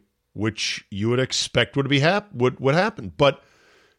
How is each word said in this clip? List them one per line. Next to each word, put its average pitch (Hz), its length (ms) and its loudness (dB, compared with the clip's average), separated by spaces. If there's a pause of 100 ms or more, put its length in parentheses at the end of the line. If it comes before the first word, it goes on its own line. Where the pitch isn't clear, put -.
(320)
which - 580 -6
you 101 180 -2
would 123 120 2
expect - 560 -2
would 139 120 0
be 139 120 2
hap-, 196 340 0
would, 123 240 0
would 135 160 2
happen. 160 420 -2
But 139 240 2 (580)